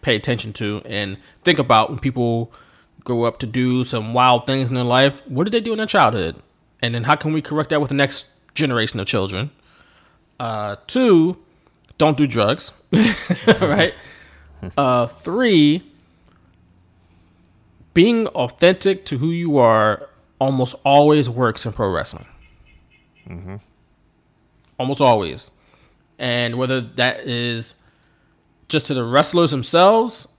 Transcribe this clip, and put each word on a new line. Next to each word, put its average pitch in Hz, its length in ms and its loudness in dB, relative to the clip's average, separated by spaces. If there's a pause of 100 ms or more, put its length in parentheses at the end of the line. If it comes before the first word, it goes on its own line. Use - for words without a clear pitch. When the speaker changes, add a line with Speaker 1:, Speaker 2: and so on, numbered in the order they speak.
Speaker 1:
pay 127 140 0
attention 110 380 -6
to 104 320 -6
and 101 320 -6 (260)
think 175 160 0
about 113 300 2
when 117 100 -8
people 117 520 -2 (520)
grow 117 200 -2
up 117 160 -2
to 123 80 -10
do 127 360 0
some 113 300 -4
wild 123 320 4
things 135 240 -2
in 131 60 -4
their 127 80 -2
life. 127 440 2
What 131 180 -2
did 208 80 -6
they 233 80 0
do 226 100 -6
in 214 60 -4
their 214 100 -6
childhood? 110 480 0 (460)
And 117 140 -4
then 117 80 -4
how 147 120 2
can 156 180 -6
we 156 80 -2
correct 151 280 -6
that 151 100 0
with 139 100 -4
the 139 60 -4
next 139 320 -2 (280)
generation 120 440 -2
of 95 80 -6
children? 98 440 -4 (880)
Uh, 107 380 -8 (100)
two, 180 500 4 (600)
don't 151 200 2
do 147 80 2
drugs, 117 460 -2 (440)
<laughs> - 320 -4 (120)
right? 185 340 0 (840)
Uh, 127 320 2
three, 170 760 2 (2000)
being 220 340 4
authentic 185 800 0
to 139 120 -6
who 143 100 -2
you 170 300 -2
are 110 520 4 (300)
almost 135 340 0 (100)
always 143 460 4
works 117 360 -2
in 110 80 -6
pro 104 160 -2
wrestling. - 360 -4 (1000)
Speaker 2:
Mm-hmm. 92 280 -16 (1200)
Speaker 1:
Almost 135 220 -2
always. 104 500 0 (680)
And 120 400 -4
whether 127 240 -2
that 123 400 -2
is 120 540 -6 (920)
just - 200 -2
to 147 60 -4
the 127 100 -2
wrestlers 147 480 2
themselves 196 760 2 (120)